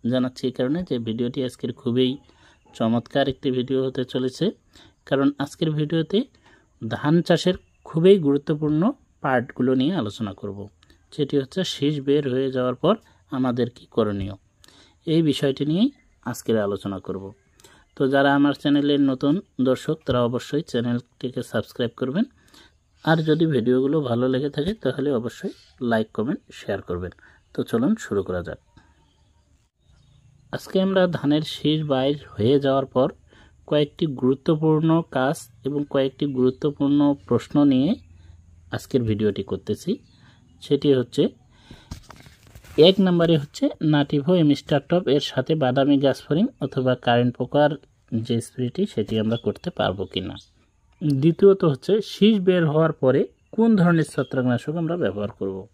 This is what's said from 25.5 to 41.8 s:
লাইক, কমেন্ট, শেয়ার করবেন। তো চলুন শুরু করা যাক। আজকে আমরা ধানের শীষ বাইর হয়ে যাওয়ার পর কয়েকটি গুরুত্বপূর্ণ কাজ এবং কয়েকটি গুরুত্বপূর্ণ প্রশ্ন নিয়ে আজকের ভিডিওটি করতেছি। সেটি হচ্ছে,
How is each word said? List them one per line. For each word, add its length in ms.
লাইক, 300
কমেন্ট, 280
শেয়ার 300
করবেন। 300
তো 100
চলুন 340
শুরু 260
করা 200
যাক। 180
আজকে 280
আমরা 260
ধানের 360
শীষ 400
বাইর 340
হয়ে 300
যাওয়ার 260
পর 220
কয়েকটি 400
গুরুত্বপূর্ণ 840
কাজ 260
এবং 160
কয়েকটি 360
গুরুত্বপূর্ণ 720
প্রশ্ন 380
নিয়ে 260
আজকের 300
ভিডিওটি 400
করতেছি। 480
সেটি 300
হচ্ছে, 300